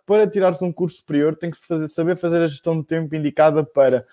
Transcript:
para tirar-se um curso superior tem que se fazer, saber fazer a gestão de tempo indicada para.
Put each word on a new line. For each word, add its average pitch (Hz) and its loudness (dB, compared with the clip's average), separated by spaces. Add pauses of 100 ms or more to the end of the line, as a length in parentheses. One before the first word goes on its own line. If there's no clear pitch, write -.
para 208 4
tirar-se 185 0
um 180 -2
curso 165 -6
superior 151 -2
tem 165 -8
que 151 -16
se - -20
fazer, 156 -4
saber 165 -2
fazer 170 -2
a 170 2
gestão 160 -4
de 147 -8
tempo 160 -4
indicada 151 2
para. 127 2